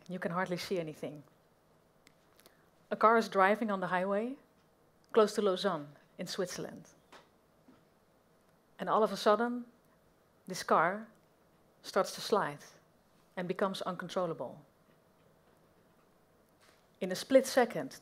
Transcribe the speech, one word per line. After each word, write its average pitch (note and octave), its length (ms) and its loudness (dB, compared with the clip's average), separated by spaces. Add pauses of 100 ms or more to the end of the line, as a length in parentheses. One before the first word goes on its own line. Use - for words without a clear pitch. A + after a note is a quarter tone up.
You F3+ 100 -8
can F3+ 120 -4
hardly F3+ 260 -2
see F3+ 220 -4
anything. D3+ 440 -10 (1700)
A G#3 60 -4
car A3+ 200 6
is A3 120 2
driving G3+ 420 4
on F#3+ 80 -2
the F#3 80 -4
highway G3+ 460 -2 (800)
close G#3 220 6
to A3 60 0
Lausanne F#3 460 0 (320)
in F3+ 80 -8
Switzerland. - 600 -8 (1900)
And F#3 100 -6
all F#3+ 140 4
of G3 100 2
a G3 40 -6
sudden, A#3+ 460 2 (800)
this F3+ 180 -8
car G3 440 2 (760)
starts - 340 -2
to - 60 -12
slide D3+ 440 -2 (720)
and F3+ 100 -6
becomes F#3 360 -2
uncontrollable. E3+ 760 -6 (2500)
In F#3 140 -4
a - 20 -4
split C4 320 4
second, G3+ 540 0